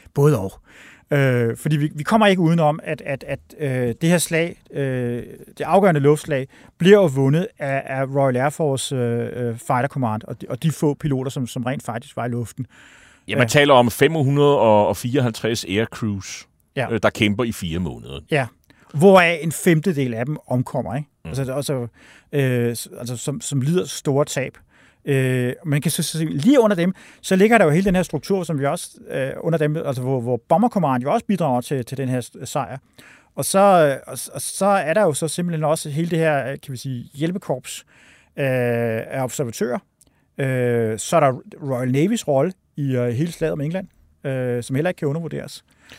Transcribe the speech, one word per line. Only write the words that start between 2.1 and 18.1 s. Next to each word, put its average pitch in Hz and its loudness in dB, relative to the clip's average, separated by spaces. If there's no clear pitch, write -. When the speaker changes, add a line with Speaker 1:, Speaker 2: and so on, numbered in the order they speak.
Speaker 1:
ikke 190 4
udenom, 160 2
at, 160 -8
at, 139 -8
at, 139 -6
øh, 127 -2
det 165 2
her 175 4
slag, 165 -2
øh, 123 -4
det 147 -6
afgørende 170 4
luftslag, 143 2
bliver 196 8
jo 202 6
vundet 139 2
af, 135 -4
af 135 -4
Royal 135 2
Air 131 2
Force, 139 -4
øh, 120 -2
øh, 117 -6
Fighter 127 -2
Command, 113 -2
og - -12
de, 196 -14
og - -8
de 160 2
få 147 0
piloter, 135 -4
som, 131 -6
som 127 -8
rent 131 -6
faktisk - -10
var 117 -4
i 123 -4
luften. 120 -6
Speaker 2:
Ja, 98 -4
man 131 4
Speaker 1:
Ja. 117 2
Speaker 2:
taler 143 6
om 123 8
fem 143 4
hundrede 143 4
og 104 6
fireoghalvtreds 120 -2
aircrews, 101 -4
Speaker 1:
Ja. 123 -4
Speaker 2:
øh, 113 0
der 110 4
kæmper 104 0
i 117 -2
fire 85 -4
måneder. 65 -6